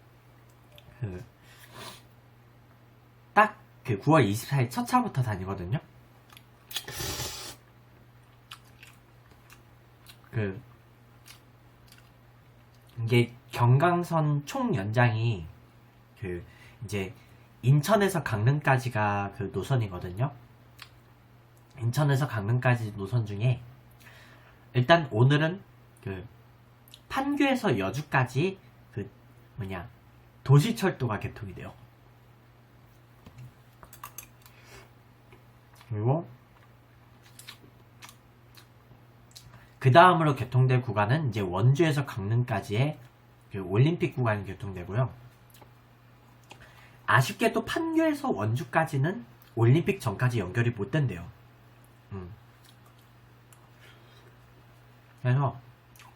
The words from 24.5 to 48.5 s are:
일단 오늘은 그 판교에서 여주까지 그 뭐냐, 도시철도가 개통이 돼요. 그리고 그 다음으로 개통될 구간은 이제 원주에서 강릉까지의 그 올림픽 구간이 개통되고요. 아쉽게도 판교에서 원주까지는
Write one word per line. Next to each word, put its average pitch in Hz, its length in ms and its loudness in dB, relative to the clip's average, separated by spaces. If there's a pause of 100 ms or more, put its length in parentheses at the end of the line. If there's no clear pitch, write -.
일단 147 360 4
오늘은 147 500 4 (420)
그 95 220 -8 (840)
판교에서 269 680 0
여주까지 135 800 -2 (340)
그 101 180 -10 (460)
뭐냐, 95 320 -10 (560)
도시철도가 143 760 2
개통이 95 340 -12
돼요. - 180 -14 (4000)
그리고 117 400 -2 (3500)
그 131 120 4
다음으로 165 460 6
개통될 127 460 0
구간은 113 480 -2
이제 104 100 -4
원주에서 131 640 2
강릉까지의 113 920 -2 (520)
그 101 100 -8
올림픽 135 540 2
구간이 107 320 0
개통되고요. 95 640 -4 (2000)
아쉽게도 - 580 2
판교에서 320 680 0
원주까지는 156 920 -2 (320)